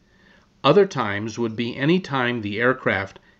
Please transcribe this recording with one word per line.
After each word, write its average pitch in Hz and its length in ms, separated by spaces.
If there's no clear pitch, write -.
Other 185 220
times 110 520
would 113 160
be 117 220
any 156 240
time 123 400
the 104 200
aircraft 120 580